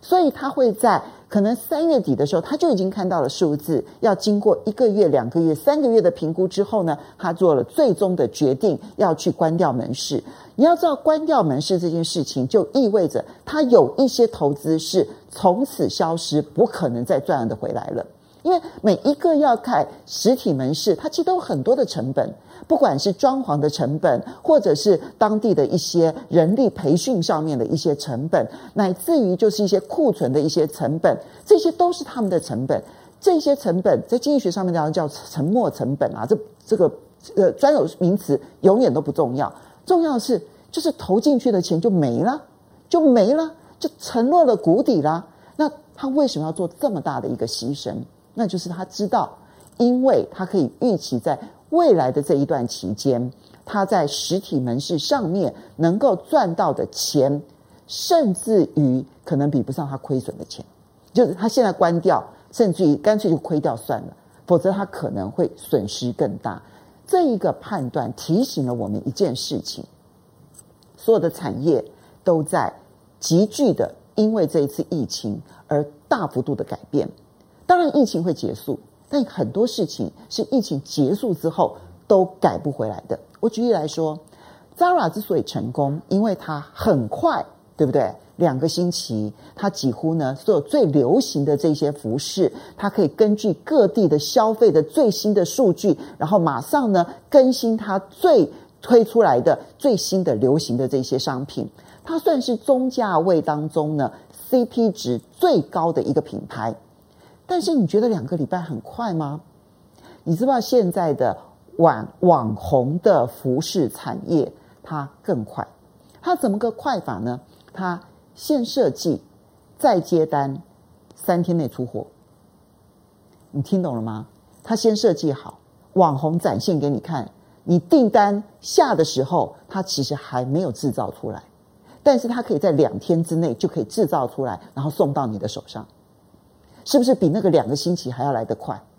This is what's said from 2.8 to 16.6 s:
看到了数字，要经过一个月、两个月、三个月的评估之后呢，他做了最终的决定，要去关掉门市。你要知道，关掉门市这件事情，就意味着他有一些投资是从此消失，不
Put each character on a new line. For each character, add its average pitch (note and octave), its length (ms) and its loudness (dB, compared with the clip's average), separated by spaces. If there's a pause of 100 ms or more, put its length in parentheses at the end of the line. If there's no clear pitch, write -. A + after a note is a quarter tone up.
看 F#3+ 180 -4
到 F3 120 0
了 - 80 0
数 D3+ 280 0
字， D3 260 -2 (180)
要 G#3+ 120 4
经 G#3 280 0
过 G3+ 240 2
一 G#3+ 80 -4
个 B3 160 2
月、 G3+ 180 4
两 C3 240 2
个 E3+ 100 0
月、 D#3+ 140 4
三 C#4+ 260 2
个 C#4 80 2
月 A3+ 140 6
的 F3 80 4
评 E3 240 -4
估 F#3 140 0
之 F#3+ 160 -2
后 G3+ 180 -2
呢， D#3+ 160 -2 (180)
他 E3+ 160 -6
做 E3+ 220 4
了 B2+ 80 2
最 C4 320 2
终 F#3 220 0
的 D3 120 2
决 C3 240 0
定， D3 240 0 (200)
要 F#3 180 2
去 - 160 -2
关 E3 260 0
掉 E3 160 2
门 B2 220 -4
市。 - 280 -6 (340)
你 B3 80 4
要 E4+ 100 6
知 E4+ 80 -4
道， D#4+ 140 2
关 D#4 280 0
掉 D#4 160 2
门 D3 200 0
市 F3+ 180 -2
这 F3 100 -2
件 E3 160 -2
事 D#3+ 200 -4
情， C3 240 -4
就 C#3 240 2
意 C4 160 2
味 G3 180 2
着 - 180 -2 (200)
他 D4+ 180 -2
有 B3 340 6
一 C4+ 120 4
些 A#3+ 180 2
投 D3+ 260 0
资 D#3 240 -2
是 D#3+ 320 0 (220)
从 F#3+ 340 0
此 D#3+ 240 -4
消 E3 280 -2
失， D3+ 260 -2
不 F#3 240 0